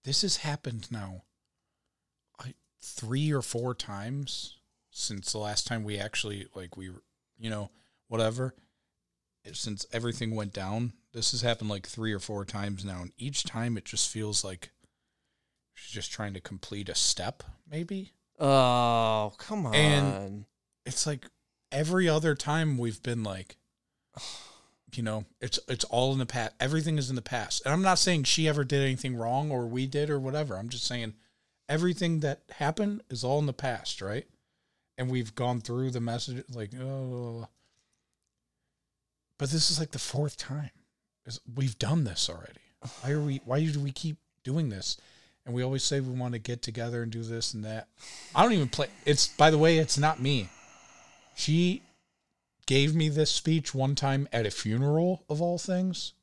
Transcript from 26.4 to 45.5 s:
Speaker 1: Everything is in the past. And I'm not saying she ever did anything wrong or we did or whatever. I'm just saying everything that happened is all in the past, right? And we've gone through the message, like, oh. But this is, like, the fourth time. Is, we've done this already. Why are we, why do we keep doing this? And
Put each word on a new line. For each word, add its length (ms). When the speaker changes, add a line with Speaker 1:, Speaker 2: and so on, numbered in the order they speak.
Speaker 1:
Everything 380
is 120
in 60
the 60
past. 420
And 100
I'm 80
not 160
saying 260
she 220
ever 160
did 200
anything 340
wrong 340
or 160
we 220
did 200
or 120
whatever. 360
I'm 120
just 180
saying 280
everything 520
that 220
happened 540
is 140
all 160
in 60
the 60
past, 480
right? 260
And 140
we've 240
gone 260
through 300
the 100
message, 520
like, 180
oh. 680
But 120
this 200
is, 80
like, 140
the 60
fourth 380
time. 340
Is, 140
we've 240
done 260
this 260
already. 300
Why 100
are 80
we, 240
why 200
do 160
we 120
keep 240
doing 240
this? 280
And 80